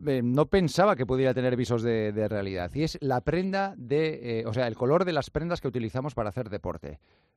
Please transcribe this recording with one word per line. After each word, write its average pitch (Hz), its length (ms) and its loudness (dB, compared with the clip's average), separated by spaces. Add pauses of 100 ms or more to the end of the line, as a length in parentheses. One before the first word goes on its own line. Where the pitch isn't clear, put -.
eh, 131 180 2
no 131 220 4
pensaba 185 500 4
que 127 100 0
pudiera 131 280 2
tener 123 220 2
visos 120 260 0
de, 113 300 0
de 104 160 0
realidad, 95 460 -4
y 143 100 -2
es 160 160 -4
la 127 200 0
prenda 190 560 -2
de, 127 640 -2
eh, 113 60 -4
o 107 80 -4
sea, 123 120 2
el 110 100 -4
color 151 280 2
de 180 80 -2
las 143 180 -2
prendas 165 300 -4
que 139 80 -4
utilizamos 127 460 -4
para 107 160 -2
hacer 113 180 -6
deporte. 82 500 -8 (380)